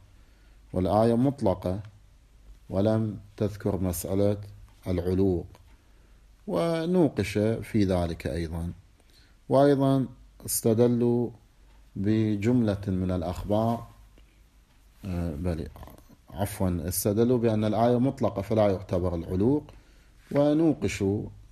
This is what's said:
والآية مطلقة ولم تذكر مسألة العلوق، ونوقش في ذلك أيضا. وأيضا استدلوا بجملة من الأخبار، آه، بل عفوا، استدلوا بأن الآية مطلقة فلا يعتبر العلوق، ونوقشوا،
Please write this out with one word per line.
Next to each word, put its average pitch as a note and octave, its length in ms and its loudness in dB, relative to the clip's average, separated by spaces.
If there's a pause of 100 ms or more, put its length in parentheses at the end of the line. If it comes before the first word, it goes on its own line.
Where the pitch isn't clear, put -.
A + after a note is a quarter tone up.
(720)
والآية G#2 440 4
مطلقة G#2 640 0 (880)
ولم G#2+ 480 0 (180)
تذكر G2+ 440 -2
مسألة F#2+ 560 0 (500)
العلوق، F2+ 600 0 (1000)
ونوقش E3 920 0
في A2 460 0
ذلك F2 420 0
أيضا. E2 460 -4 (760)
وأيضا C3+ 580 4 (400)
استدلوا A#2+ 840 2 (680)
بجملة G#2+ 920 0
من F#2 220 0
الأخبار، G2 760 -2 (1160)
آه، F2 300 -4
بل E2 340 -4 (600)
عفوا، F#2 580 -2
استدلوا A2+ 500 2
بأن A2 260 2
الآية A#2 340 2
مطلقة A#2+ 440 -2
فلا G#2+ 260 2
يعتبر F2+ 460 -2
العلوق، G2 500 0 (680)
ونوقشوا، C#3+ 920 2 (300)